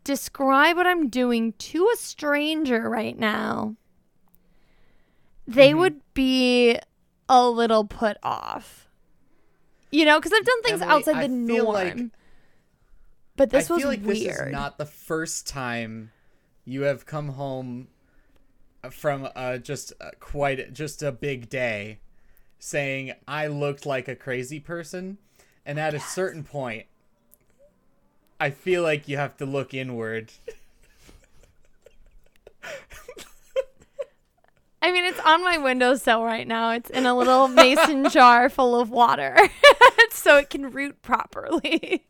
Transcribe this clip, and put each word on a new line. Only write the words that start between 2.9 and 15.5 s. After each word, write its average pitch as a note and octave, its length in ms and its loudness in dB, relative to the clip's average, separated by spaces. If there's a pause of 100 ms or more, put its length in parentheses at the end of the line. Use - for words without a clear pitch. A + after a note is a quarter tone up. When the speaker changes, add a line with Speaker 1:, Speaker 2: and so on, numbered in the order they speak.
Speaker 1:
right A3 260 -6
now, G#3+ 600 -4 (1700)
they C4+ 240 8
Speaker 2:
Mm-hmm. D#4 80 2
Speaker 1:
would E4 220 2 (140)
be B3 640 2 (500)
a B3 200 6
little A3+ 360 2
put G#3 380 -4
off. - 680 -10 (1000)
You D4+ 140 4
know, D4+ 160 6
'cause E4 140 -6
I've G#4+ 100 4
done A#4 180 0
things G#4+ 200 -2
Speaker 2:
Emily, D4+ 140 4
Speaker 1:
outside D4+ 200 0
Speaker 2:
I C#4+ 120 -4
Speaker 1:
the B3 180 -4
Speaker 2:
feel A3+ 260 0
like F#3 240 -4
Speaker 1:
norm. A#3+ 160 -10 (1200)
But - 140 2
this C#4+ 200 0
Speaker 2:
I E4+ 40 0
Speaker 1:
was E4 80 0
Speaker 2:
feel C#4+ 80 -2
like G#3 120 -6
Speaker 1:
weird. A3 140 -4
Speaker 2:
this - 240 -6
is - 120 -8
not C#3+ 260 -10
the D3 80 -8
first - 600 -10
time A#2 640 -8 (540)